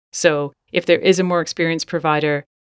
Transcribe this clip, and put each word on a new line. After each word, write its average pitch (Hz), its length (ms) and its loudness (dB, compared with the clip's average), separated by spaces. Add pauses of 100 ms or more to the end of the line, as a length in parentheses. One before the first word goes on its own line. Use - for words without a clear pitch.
(120)
So 147 400 0 (200)
if 170 120 -2
there 170 140 4
is 185 200 2
a 185 60 0
more 180 160 0
experienced 165 460 -4
provider 151 580 -2 (280)